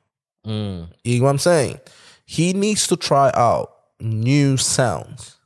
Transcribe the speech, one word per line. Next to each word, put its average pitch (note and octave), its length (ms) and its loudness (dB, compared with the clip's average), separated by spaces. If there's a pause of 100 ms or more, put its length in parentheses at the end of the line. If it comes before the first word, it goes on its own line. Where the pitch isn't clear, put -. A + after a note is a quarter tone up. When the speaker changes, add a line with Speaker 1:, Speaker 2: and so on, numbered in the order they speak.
(460)
Speaker 1:
Mm. G2+ 420 -8 (160)
Speaker 2:
You A#2+ 140 0
know B2 60 2
what C#3 60 4
I'm C#3 80 0
saying? D3 420 0 (440)
He E3+ 280 0
needs G3+ 360 0
to F3+ 80 2
try C#3 380 2
out A#2 360 2 (300)
new C3 560 0
sounds. - 880 -4